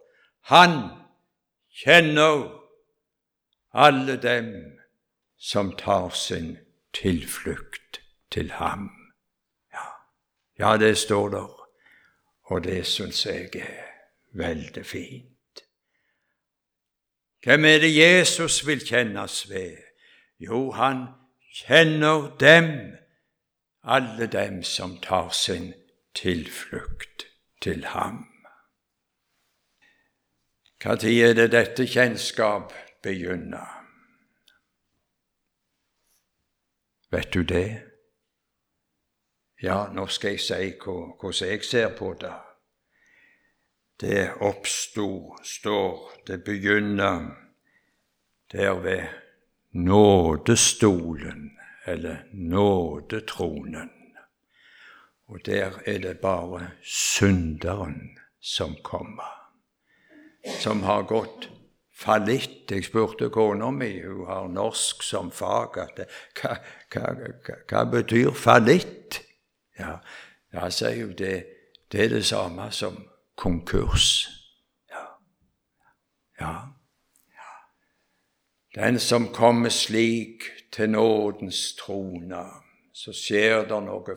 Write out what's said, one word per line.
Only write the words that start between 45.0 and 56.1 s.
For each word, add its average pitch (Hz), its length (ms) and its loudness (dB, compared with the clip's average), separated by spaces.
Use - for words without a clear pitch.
står, 98 680 -4
det 92 160 -8
begynner 101 880 0
der 98 220 0
ved 92 200 -2
nådestolen, 87 1800 4
eller 82 320 -8
nådetronen. 87 1600 -2
Og 98 180 -16
der 98 260 -2
er 101 140 -4
det 92 200 -8